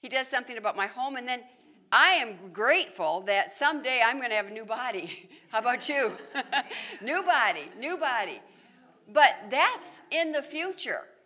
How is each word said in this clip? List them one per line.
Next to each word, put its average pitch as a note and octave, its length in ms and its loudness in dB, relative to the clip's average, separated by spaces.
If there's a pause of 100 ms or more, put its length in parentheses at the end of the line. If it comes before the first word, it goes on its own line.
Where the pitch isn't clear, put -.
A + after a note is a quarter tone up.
He B3+ 80 -14
does C4 180 -2
something B3 300 -4
about G#3 180 -2
my G3 120 -2
home, C4 280 -6
and B3 120 -8
then B3 140 -4 (500)
I C#4+ 180 8
am B3 280 0 (140)
grateful F#3+ 720 0
that G3 360 0
someday C4 480 0
I'm C4 160 2
gonna A#3 140 -2
have G#3 120 0
a G3+ 40 -14
new A3 140 -10
body. G#3+ 640 -8 (100)
<laughs> - 100 -20
How - 100 0
about A#3+ 280 0
you? C#4 240 0 (220)
<laughs> - 680 -4
New D4+ 220 -2
body, G#3 560 0
new D#4+ 180 -4
body. A#3 440 -2 (680)
But C#4 240 8 (140)
that's F4+ 520 0 (100)
in D#4+ 200 0
the D4 100 -2
future. D4+ 600 -6 (220)